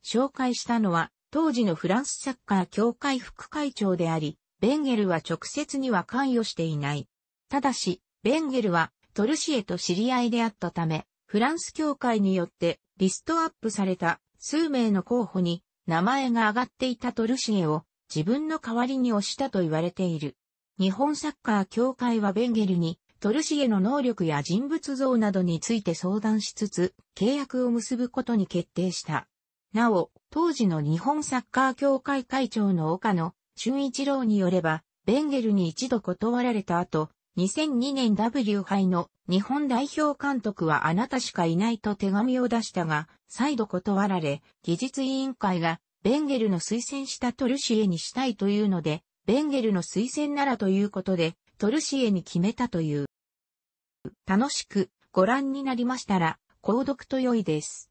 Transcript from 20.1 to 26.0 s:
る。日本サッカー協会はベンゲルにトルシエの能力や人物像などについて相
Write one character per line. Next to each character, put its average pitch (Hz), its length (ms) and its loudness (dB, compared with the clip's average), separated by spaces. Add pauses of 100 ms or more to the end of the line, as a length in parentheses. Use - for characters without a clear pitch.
る。 143 180 -6 (400)
日 190 140 2
本 269 240 0
サ 302 140 -6
ッ 294 120 -6
カ 214 200 2
ー 185 60 0
協 254 280 0
会 240 240 0
は 208 140 2
ベ 226 160 0
ン 240 40 0
ゲ 214 140 2
ル 185 100 2
に 170 220 0 (220)
ト 208 140 0
ル 302 80 2
シ 294 180 0
エ 262 80 4
の 208 120 4
能 254 200 2
力 233 240 0
や 147 180 0
人 208 240 0
物 285 300 -4
像 254 220 2
な 214 120 2
ど 190 120 0
に 170 180 0
つ - 140 -2
い 214 80 -2
て 170 120 -2
相 190 260 -2